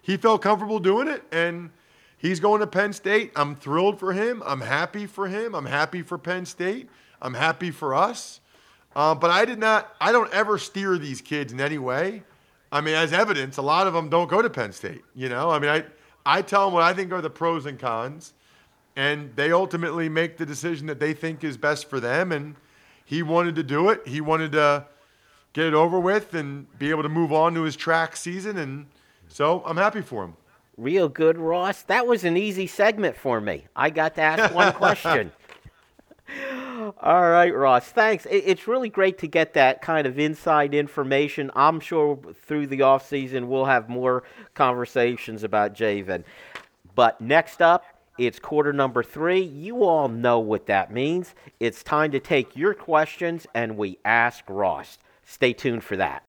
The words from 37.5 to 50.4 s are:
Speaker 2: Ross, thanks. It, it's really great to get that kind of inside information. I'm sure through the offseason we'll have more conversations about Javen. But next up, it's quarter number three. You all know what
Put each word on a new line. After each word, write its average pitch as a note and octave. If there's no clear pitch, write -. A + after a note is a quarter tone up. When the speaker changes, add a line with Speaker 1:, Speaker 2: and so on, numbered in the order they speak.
Speaker 2:
Ross, B2+
thanks. G#3+
It, F#3+
it's F#3
really B3
great F#3+
to E3+
get D#3+
that C3
kind D#3
of C3
inside D3+
information. C#3+
I'm D#3
sure D3
through D3
the C3+
offseason C3
we'll C3
have A#2+
more B2+
conversations A#2+
about G#2
Javen. G2
But A#2
next D3+
up, E3+
it's A#2+
quarter D3
number B2+
three. F3
You F#3
all D#3+
know A#2
what G#2+